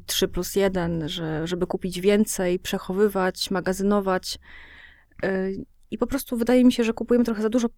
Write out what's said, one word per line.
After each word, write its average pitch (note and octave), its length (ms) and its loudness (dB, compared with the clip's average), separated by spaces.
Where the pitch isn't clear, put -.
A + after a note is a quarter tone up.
trzy - 220 0
plus - 280 -6
jeden, F3 540 0
że, D#3+ 380 -4
żeby F3+ 200 -2
kupić F3+ 340 -6
więcej, F#3+ 580 2
przechowywać, G3 920 -2
magazynować. F#3+ 880 0
E, F#3+ 260 -2
i A3 60 -6
po A#3+ 100 0
prostu B3+ 300 -6
wydaje A#3+ 280 6
mi B3 60 8
się, A#3+ 120 2
że A3+ 100 0
kupujemy A#3+ 320 2
trochę A3 160 -2
za A3 80 0
dużo, A#3 280 0